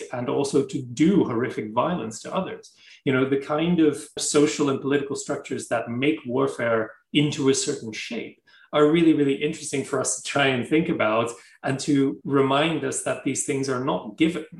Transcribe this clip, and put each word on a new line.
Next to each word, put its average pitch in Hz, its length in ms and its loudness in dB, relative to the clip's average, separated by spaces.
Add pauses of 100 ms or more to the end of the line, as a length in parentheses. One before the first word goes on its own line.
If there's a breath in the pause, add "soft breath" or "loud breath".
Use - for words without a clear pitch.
(120)
and 123 180 -4
also 139 360 0
to 139 160 -8
do 139 440 4
horrific 113 500 -4
violence 131 480 -2
to - 100 -10
others. 175 400 -8 (320 loud breath)
You 139 80 2
know, 131 160 2
the 139 80 2
kind 160 440 2
of 151 220 4 (140)
social 147 540 2
and 135 100 -2
political 139 340 -2
structures - 520 -8
that 117 220 -2
make 131 360 0
warfare 120 680 0 (200 loud breath)
into 143 380 2
a 131 40 6
certain 131 380 -4
shape - 500 -10 (300 soft breath)
are 151 180 6
really, 165 240 6
really 143 220 2
interesting 147 480 -4
for - 160 -4
us - 160 -2
to - 120 -12
try 139 200 2
and 123 200 0
think 165 220 2
about 117 400 0 (360 loud breath)
and 135 140 -2
to 139 460 2
remind 139 580 2
us 131 200 -4
that 131 200 -4
these 131 220 -2
things 135 240 -2
are 127 160 -2
not 160 320 -4
given 160 260 0 (160)